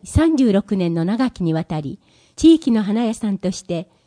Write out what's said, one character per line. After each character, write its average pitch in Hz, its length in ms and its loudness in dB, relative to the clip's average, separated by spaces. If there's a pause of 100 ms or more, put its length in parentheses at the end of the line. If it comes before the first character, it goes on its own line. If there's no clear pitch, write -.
三 320 320 2
十 247 160 2
六 202 240 0
年 175 160 0
の 165 100 0
長 226 260 0
き - 140 -8
に 160 100 0
わ 160 120 -2
た 156 140 -6
り、 143 200 -10 (380)
地 320 180 6
域 311 160 -2
の 220 120 0
花 214 200 -2
屋 226 100 -2
さ 220 160 -6
ん 196 80 -4
と 185 140 -4
し - 100 -10
て 170 280 -8 (180)